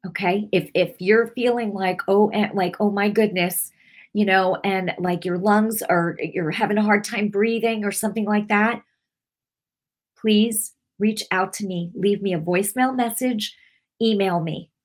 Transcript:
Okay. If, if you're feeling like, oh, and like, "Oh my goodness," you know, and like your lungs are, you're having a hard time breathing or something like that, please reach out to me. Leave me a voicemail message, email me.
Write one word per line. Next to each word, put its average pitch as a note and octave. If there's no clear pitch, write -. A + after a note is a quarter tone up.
Okay. G3
If, F3+
if E3+
you're A3
feeling A#3+
like, F#3
oh, G3+
and G#3
like, F3+
"Oh G#3
my G3+
goodness," F#3
you G#3
know, F#3+
and F#3+
like F3
your F3+
lungs G#3+
are, E3+
you're D#3+
having G#3
a G#3+
hard G#3
time G#3
breathing A3+
or G3+
something G#3+
like G#3
that, G#3+
please A3
reach G#3+
out F#3+
to G#3
me. F3
Leave G3+
me G3
a E3
voicemail G3+
message, A#3
email G3
me. D#3